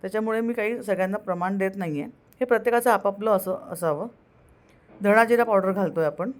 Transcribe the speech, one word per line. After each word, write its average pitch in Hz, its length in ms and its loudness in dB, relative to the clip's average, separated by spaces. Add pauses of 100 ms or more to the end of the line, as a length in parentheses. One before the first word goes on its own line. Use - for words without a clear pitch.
त्याच्यामुळे 220 400 -2
मी 233 120 -2
काही 233 300 -4
सगळ्यांना 190 340 -2
प्रमाण 185 400 -4
देत 190 180 0
नाही 165 260 -4
आहे. 190 80 -8
हे - 360 -8
प्रत्येकाचं 240 460 2
आपापलं 202 400 0
असं 190 260 0 (140)
असावं. 170 360 -4 (920)
धणा 208 220 6
जिरा 233 200 4
पावडर 196 280 2
घालतोय 165 340 0
आपण 170 340 -4